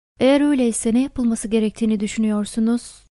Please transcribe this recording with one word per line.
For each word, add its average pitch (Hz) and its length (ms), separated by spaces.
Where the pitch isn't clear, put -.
"Eğer 277 220
öyleyse 254 520
ne 247 80
yapılması 240 460
gerektiğini 214 520
düşünüyorsunuz?" 214 1080